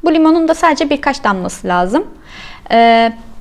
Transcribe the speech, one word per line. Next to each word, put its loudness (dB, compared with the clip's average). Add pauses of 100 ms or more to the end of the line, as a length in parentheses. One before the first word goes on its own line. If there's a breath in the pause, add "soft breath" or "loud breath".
Bu 2
limonun 2
da 2
sadece 0
birkaç -4
damlası -4
lazım. 0 (640 loud breath)
Ee, 4 (280)